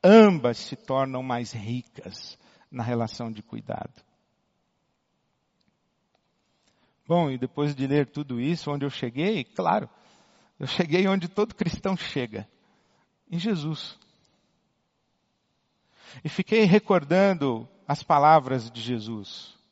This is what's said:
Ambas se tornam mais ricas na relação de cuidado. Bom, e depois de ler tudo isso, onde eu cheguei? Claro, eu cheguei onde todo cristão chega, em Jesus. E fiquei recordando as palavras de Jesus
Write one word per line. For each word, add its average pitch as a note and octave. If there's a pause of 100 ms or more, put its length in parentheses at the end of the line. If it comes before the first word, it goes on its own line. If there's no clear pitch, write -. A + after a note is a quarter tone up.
Ambas F3+
se -
tornam C3+
mais A#2+
ricas - (320)
na B2
relação A#2
de G#2
cuidado. - (3000)
Bom, E3
e B2+
depois D3
de C3+
ler C#3
tudo C3
isso, D3
onde C#3+
eu C#3+
cheguei? C3+
Claro, F#3 (720)
eu C3
cheguei F3
onde F#3+
todo G#3+
cristão F#3
chega, A2 (840)
em E3+
Jesus. D#3+ (2250)
E D#3+
fiquei A3
recordando E3+ (180)
as C#3
palavras C#3+
de A#2
Jesus A2 (160)